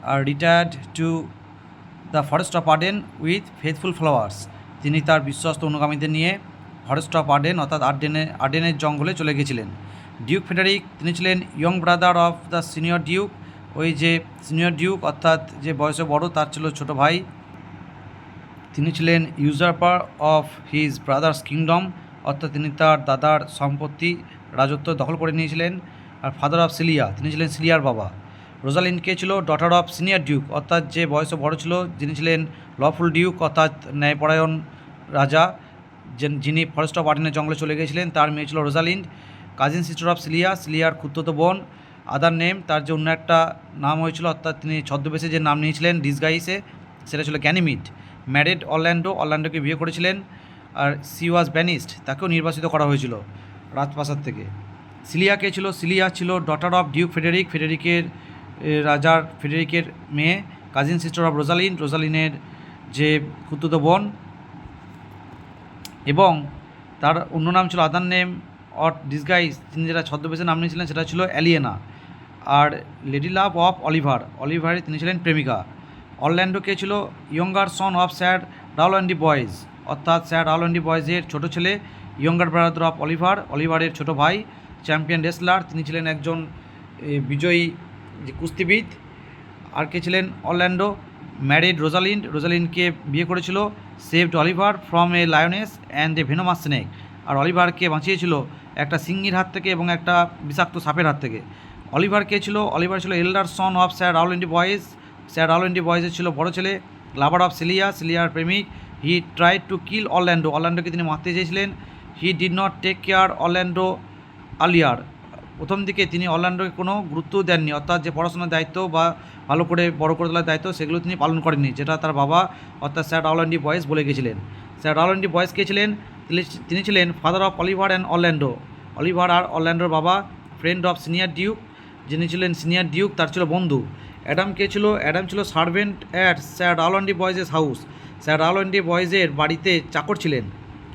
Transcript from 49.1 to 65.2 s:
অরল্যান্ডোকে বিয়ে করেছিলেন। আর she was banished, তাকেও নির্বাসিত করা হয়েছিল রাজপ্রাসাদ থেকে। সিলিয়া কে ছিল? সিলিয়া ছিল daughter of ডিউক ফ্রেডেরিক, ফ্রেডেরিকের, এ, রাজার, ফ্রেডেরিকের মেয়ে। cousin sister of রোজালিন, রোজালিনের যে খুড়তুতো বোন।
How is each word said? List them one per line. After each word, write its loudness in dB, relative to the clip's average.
অরল্যান্ডোকে -2
বিয়ে 0
করেছিলেন। -2
আর 0
she -4
was 6
banished, 0
তাকেও -4
নির্বাসিত 0
করা 2
হয়েছিল 2
রাজপ্রাসাদ -4
থেকে। -8
সিলিয়া 2
কে -2
ছিল? -4
সিলিয়া 0
ছিল -4
daughter -2
of 4
ডিউক 0
ফ্রেডেরিক, 0
ফ্রেডেরিকের, 0
এ, 0
রাজার, 4
ফ্রেডেরিকের -2
মেয়ে। 0
cousin 2
sister -4
of 4
রোজালিন, 0
রোজালিনের 0
যে 4
খুড়তুতো 0
বোন। 4